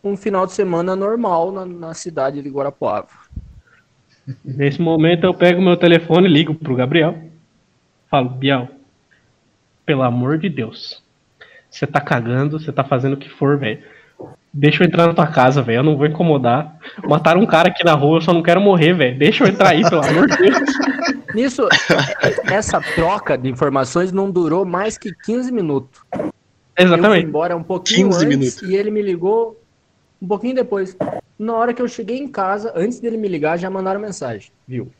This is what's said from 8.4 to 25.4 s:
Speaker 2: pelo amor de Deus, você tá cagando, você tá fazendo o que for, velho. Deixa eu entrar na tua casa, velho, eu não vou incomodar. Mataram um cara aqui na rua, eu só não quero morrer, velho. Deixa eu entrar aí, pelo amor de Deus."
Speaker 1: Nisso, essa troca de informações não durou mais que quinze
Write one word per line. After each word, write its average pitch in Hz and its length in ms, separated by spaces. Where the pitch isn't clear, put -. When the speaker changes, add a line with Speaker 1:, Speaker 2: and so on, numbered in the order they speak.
Speaker 2:
pelo 139 160
amor 123 340
de 170 140
Deus, - 520
você - 160
tá - 140
cagando, 139 600
você 156 100
tá 135 140
fazendo 135 300
o - 40
que - 120
for, 143 260
velho. 117 260
Deixa 147 300
eu 180 40
entrar 170 200
na 170 80
tua 160 120
casa, 131 360
velho, 117 180
eu - 40
não 156 120
vou 143 100
incomodar. 151 720
Mataram 160 360
um 233 40
cara 170 220
aqui 175 160
na 170 80
rua, 147 240
eu 160 60
só 175 100
não 170 100
quero 170 180
morrer, 180 340
velho. 131 240
Deixa 190 260
eu 196 40
entrar 190 220
aí, 156 180
pelo 160 160
amor 160 220
de 294 100
Deus." 269 220
Speaker 1:
Nisso, 247 340
essa 196 300
troca 170 420
de 127 120
informações 135 640
não 196 180
durou 175 340
mais 190 320
que 196 160
quinze 247 280